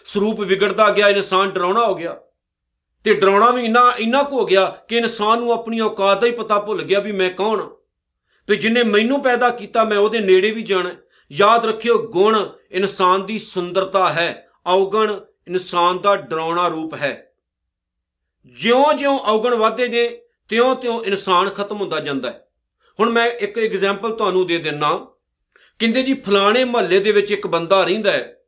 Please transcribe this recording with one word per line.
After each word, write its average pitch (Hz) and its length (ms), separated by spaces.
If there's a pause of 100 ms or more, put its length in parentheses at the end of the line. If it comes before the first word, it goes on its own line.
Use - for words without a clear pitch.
ਸਰੂਪ 208 360
ਵਿਗੜਦਾ 196 480
ਗਿਆ, 202 200
ਇਨਸਾਨ 190 400
ਡਰਾਉਣਾ 190 360
ਹੋ 190 100
ਗਿਆ। 160 260 (800)
ਤੇ 214 100
ਡਰਾਉਣਾ 196 380
ਵੀ 247 140
ਇੰਨਾ, 240 340
ਇੰਨਾ 240 240
ਕੁ 277 160
ਹੋ 208 60
ਗਿਆ 190 200 (220)
ਕਿ 233 100
ਇਨਸਾਨ 220 420
ਨੂੰ 240 120
ਆਪਣੀ 226 280
ਔਕਾਤ 196 420
ਦਾ 240 60
ਹੀ 240 40
ਪਤਾ 214 280
ਭੁੱਲ 202 220
ਗਿਆ 180 180
ਵੀ 208 120
ਮੈਂ 185 180
ਕੌਣ 202 300
ਹਾਂ, - 100 (800)
ਵੀ 208 80
ਜਿੰਨੇ 226 260
ਮੈਨੂੰ 226 400
ਪੈਦਾ 247 260
ਕੀਤਾ 226 340
ਮੈਂ 214 140
ਉਹਦੇ 214 220
ਨੇੜੇ 190 320
ਵੀ 220 120
ਜਾਣਾ। 180 320 (360)
ਯਾਦ 208 340
ਰੱਖਿਓ, 220 420
ਗੁਣ 202 420 (220)
ਇਨਸਾਨ 196 540
ਦੀ 208 140
ਸੁੰਦਰਤਾ 185 720
ਹੈ, 165 340 (200)
ਔਗਣ 196 520 (280)
ਇਨਸਾਨ 180 520
ਦਾ 202 160
ਡਰਾਉਣਾ 165 520
ਰੂਪ 160 280
ਹੈ। 131 380 (1120)
ਜਿਉਂ-ਜਿਉਂ 262 760
ਔਗਣ 220 360
ਵੱਧਦੇ 226 320
ਨੇ, 233 300 (320)
ਤਿਉਂ-ਤਿਉਂ 240 540
ਇਨਸਾਨ 190 460
ਖਤਮ 202 320
ਹੁੰਦਾ 156 180
ਜਾਂਦਾ 135 300
ਹੈ। - 180 (520)
ਹੁਣ 220 100
ਮੈਂ 233 180
ਇੱਕ 214 320
ਐਗਜ਼ਾਂਪਲ 196 560
ਤੁਹਾਨੂੰ 185 320
ਦੇ 170 100
ਦਿੰਨਾ। 151 500 (720)
ਕਹਿੰਦੇ 233 240
ਜੀ 269 100
ਫਲਾਣੇ 202 500
ਮੁਹੱਲੇ 202 360
ਦੇ 208 120
ਵਿੱਚ 202 200
ਇੱਕ 196 160
ਬੰਦਾ 170 360
ਰਹਿੰਦਾ 196 280
ਹੈ, 127 260 (100)